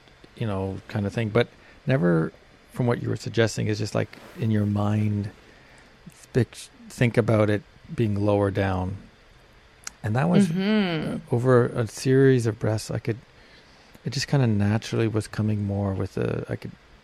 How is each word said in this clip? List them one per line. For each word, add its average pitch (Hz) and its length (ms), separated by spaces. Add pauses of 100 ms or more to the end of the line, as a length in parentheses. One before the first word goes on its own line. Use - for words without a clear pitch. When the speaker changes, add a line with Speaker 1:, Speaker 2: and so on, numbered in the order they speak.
(360)
Speaker 1:
you 120 120
know, 98 400
kind 104 180
of 98 80
thing, 113 160
but 120 180 (380)
never 160 480 (400)
from 127 140
what 120 160
you 117 60
were 110 60
suggesting 113 520
is 104 100
just, 107 160
like, 110 240 (220)
in 117 100
your 104 160
mind, 104 640 (1040)
thic-, - 340 (220)
think 120 280
about 107 320
it 104 120 (320)
being 110 220 (100)
lower 101 240
down. 95 480 (1040)
And 107 120
that 139 120
was, 190 200
Speaker 2:
Mm-hmm. 180 680
Speaker 1:
uh, - 180
over 123 320
a 123 200
series 131 600
of 110 100
breaths, 110 320
I 117 80
could, 113 200 (840)
it - 60
just 127 180
kinda 135 200
naturally 110 600
was 107 200
coming 107 360
more 98 300
with 95 220
the, - 340
I 113 60
could - 160 (320)